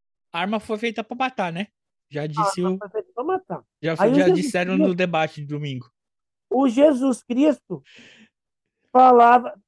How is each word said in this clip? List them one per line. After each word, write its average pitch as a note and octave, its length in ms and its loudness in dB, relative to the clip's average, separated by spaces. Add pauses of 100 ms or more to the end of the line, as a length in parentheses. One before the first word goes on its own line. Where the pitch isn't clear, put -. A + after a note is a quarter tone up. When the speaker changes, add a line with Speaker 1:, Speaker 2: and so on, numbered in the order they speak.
(320)
Speaker 1:
Arma G3+ 280 -4
foi A3 180 -8
feita A3+ 240 -6
pra A#3+ 140 -12
matar, A#3+ 360 -4
né? F#3 160 -8 (420)
Já D3 160 -8
disse F#3 360 -4
Speaker 2:
Arma F#3 140 -2
Speaker 1:
o - 20 -12
Speaker 2:
foi G3+ 120 -14
feita - 240 -10
pra B3 100 -8
matar. F4+ 400 -8 (180)
Speaker 1:
já D#3+ 160 -4
Speaker 2:
Aí G#3+ 140 2
o - 20 0
Speaker 1:
já C#4+ 120 2
Speaker 2:
Jesus F#4 140 4
Speaker 1:
disseram F#3 340 -4
Speaker 2:
Cristo F#3+ 140 2
Speaker 1:
no F3+ 60 -2
debate E3 460 -4
de D3 60 -12
domingo. C#3+ 440 -10 (600)
Speaker 2:
O C4 180 2
Jesus C4 540 2
Cristo A#3+ 600 -2 (1120)
falava, B3 640 6 (140)